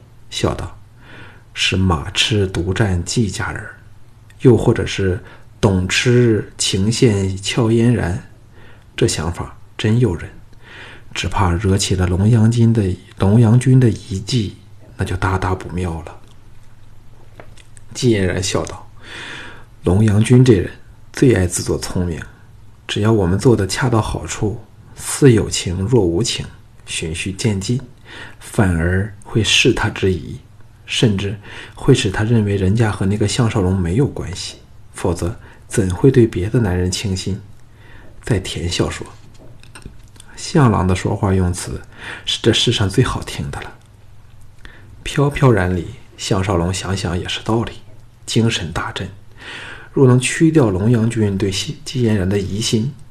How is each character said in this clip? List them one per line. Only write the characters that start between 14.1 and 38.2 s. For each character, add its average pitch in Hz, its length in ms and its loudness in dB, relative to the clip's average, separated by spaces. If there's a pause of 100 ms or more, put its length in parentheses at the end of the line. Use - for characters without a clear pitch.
忌， 98 340 -4 (400)
那 - 80 -6
就 92 140 -4
大 92 200 0
大 92 160 -2
不 92 180 -6
妙 85 320 -6
了。 - 140 -16 (1800)
季 123 180 2
嫣 98 140 2
然 90 160 -2
笑 90 220 -2
道 - 260 -12 (920)
：“龙 98 220 4
阳 107 180 4
君 127 220 8
这 127 80 8
人 90 180 2 (400)
最 131 220 4
爱 95 120 4
自 - 160 -2
作 82 160 -2
聪 87 280 -4
明， 82 180 -6 (640)
只 - 140 -4
要 107 100 4
我 104 160 4
们 90 100 2
做 117 160 6
得 101 140 2
恰 - 220 -2
到 113 120 2
好 - 240 -6
处， 107 380 -6 (320)
似 - 380 4
有 98 160 2
情 90 300 -4
若 107 260 2
无 82 180 0
情， - 220 -4 (400)
循 - 280 -8
序 92 200 -6
渐 104 260 -2
进， 123 220 -2 (580)
反 95 340 0
而 90 400 0 (100)
会 - 200 -2
试 - 300 2
他 - 160 -2
之 98 240 0
疑， 69 260 -8 (460)
甚 104 320 0
至 95 180 -6 (380)
会 - 200 2
使 113 180 2
他 110 120 -2
认 110 220 2
为 101 100 0
人 98 200 2
家 113 160 2
和 98 160 -4
那 101 100 0
个 107 100 2
项 113 220 2
少 110 120 0
龙 92 160 2
没 87 180 -2
有 135 100 2
关 - 300 -6
系， - 220 -12 (360)
否 - 180 -2
则 - 280 -4 (280)
怎 95 260 0
会 131 180 4
对 120 160 6
别 92 200 -4
的 123 120 0
男 92 180 0
人 90 140 0
倾 95 260 -4
心？” 95 240 -6 (800)